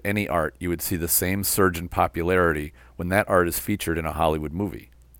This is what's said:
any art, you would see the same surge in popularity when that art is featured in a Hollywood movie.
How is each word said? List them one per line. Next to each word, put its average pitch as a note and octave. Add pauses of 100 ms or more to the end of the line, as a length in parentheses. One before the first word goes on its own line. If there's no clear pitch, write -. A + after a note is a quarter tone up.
any G#2
art, D#2
you F2
would E2+
see -
the E2
same F#2+
surge F#2
in F2
popularity E2+ (220)
when F2
that G2
art F2
is -
featured E2+
in E2
a D#2
Hollywood D#2
movie. F#2 (280)